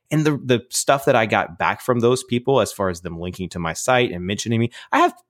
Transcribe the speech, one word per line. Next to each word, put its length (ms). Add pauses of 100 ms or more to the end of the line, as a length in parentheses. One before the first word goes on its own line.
(140)
And 120
the, 180
the 260
stuff 360
that 100
I 100
got 320
back 220
from 220
those 200
people, 380
as 140
far 160
as 100
them 180
linking 320
to 100
my 120
site 400
and 140
mentioning 340
me, 100 (220)
I 80
have, 140 (160)